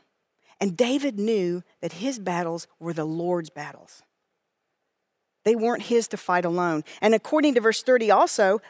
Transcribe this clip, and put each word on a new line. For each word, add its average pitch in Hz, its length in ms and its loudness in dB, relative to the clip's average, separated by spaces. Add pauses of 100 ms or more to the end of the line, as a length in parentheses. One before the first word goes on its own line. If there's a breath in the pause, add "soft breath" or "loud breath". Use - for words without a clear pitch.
(600 soft breath)
And 190 160 -2
David 254 420 0
knew 185 440 -2 (180)
that 170 140 -8
his 233 240 -6
battles 175 480 -6 (120)
were 165 160 -8
the 156 100 -4
Lord's 170 460 -4
battles. - 520 -16 (1400)
They 220 100 4
weren't 226 300 -2
his 233 240 0
to - 80 -10
fight 180 280 0
alone. 170 380 0 (180 loud breath)
And 214 140 4
according 294 400 2
to 233 60 2
verse 220 220 0
thirty 233 280 4
also, 202 600 4